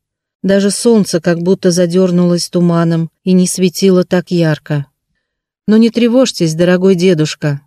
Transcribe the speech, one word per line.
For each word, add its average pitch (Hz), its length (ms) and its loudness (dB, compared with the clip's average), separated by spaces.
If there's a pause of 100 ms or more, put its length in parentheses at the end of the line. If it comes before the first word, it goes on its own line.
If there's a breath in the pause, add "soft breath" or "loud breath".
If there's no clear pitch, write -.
(420)
Даже 196 280 0
солнце 202 500 0
как 170 220 -2
будто 180 280 0
задернулось 175 800 0
туманом 170 640 -2 (120)
и 185 100 -2
не 180 140 2
светило 180 580 0
так 180 260 -4
ярко. 156 560 -2 (840)
"Но 214 80 4
не 226 140 4
тревожьтесь, 226 640 0
дорогой 180 420 2
дедушка", 156 720 -2